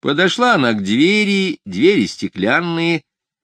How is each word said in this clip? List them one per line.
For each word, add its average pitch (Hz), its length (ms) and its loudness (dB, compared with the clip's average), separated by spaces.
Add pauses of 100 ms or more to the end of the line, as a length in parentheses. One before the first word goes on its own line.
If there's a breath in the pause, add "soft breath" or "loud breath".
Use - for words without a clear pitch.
Подошла 185 540 0
она 131 180 2
к 104 100 -4
двери, 190 800 0
двери 113 420 2
стеклянные 165 960 -2 (400)